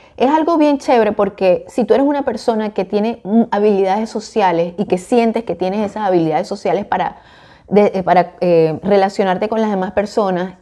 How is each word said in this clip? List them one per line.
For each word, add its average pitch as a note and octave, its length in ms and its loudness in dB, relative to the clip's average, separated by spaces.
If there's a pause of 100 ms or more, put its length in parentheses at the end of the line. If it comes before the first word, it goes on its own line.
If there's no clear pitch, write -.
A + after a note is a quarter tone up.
(160)
Es B3 140 0
algo D#4+ 280 0
bien D4 200 2
chévere A3+ 340 2
porque G3 560 0
si - 160 -2
tú G#3+ 100 2
eres C4 120 2
una C#4+ 180 -2
persona G#3+ 500 -4
que F#3 120 -4
tiene, G#3 380 -4
mm, A3 280 2
habilidades G3+ 580 2
sociales F3 680 -2
y G#3 80 -2
que F3+ 120 -2
sientes A#3 460 0
que F3 120 -6
tienes F#3+ 240 -4
esas G#3+ 240 -6
habilidades E3+ 440 0
sociales G3+ 380 -4
para, - 320 -4 (500)
de, G3+ 280 4
eh, F#3+ 80 -2
para, F3 360 2
eh, E3 420 2
relacionarte G3 680 0
con A3 100 -2
las G#3+ 120 0
demás F#3+ 200 -4
personas, F#3+ 720 -2